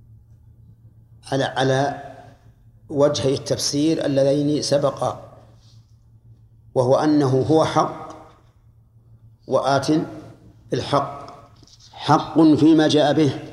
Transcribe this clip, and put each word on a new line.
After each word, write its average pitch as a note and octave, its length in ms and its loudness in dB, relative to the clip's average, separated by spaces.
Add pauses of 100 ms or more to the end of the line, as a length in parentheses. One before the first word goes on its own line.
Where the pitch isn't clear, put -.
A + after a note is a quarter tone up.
(1300)
على، C3+ 120 0
على C3+ 580 -2 (880)
وجهي C#3 440 0
التفسير C#3+ 720 -2
اللذين C#3+ 560 0
سبقا، C#3 680 -4 (1400)
وهو C3 220 2
أنه C#3+ 460 2
هو D#3 220 4
حق - 440 -2 (1400)
وآت C3+ 400 0 (840)
بالحق، - 600 -4 (640)
حق - 480 0
فيما D#3 480 4
جاء D3 240 2
به C#3 260 0 (140)